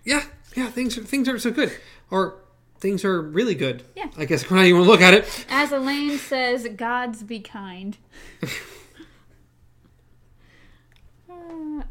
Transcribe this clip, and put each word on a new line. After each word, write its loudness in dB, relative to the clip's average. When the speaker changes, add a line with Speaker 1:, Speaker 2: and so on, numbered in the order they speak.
Speaker 1:
Yeah, 0
yeah, -4
things -6
are, -10
things -2
aren't -2
so -2
good. -2
Or -2
things -2
are 0
really -2
good. -4
Speaker 2:
Yeah. -10
Speaker 1:
I -6
guess, -2
how 2
you 8
wanna 6
look 8
at 10
it. 2
Speaker 2:
As -2
Elaine -4
says, -4
"Gods -8
be -12
kind." -14
Speaker 1:
<laughs> -8
Speaker 2:
Uh, -12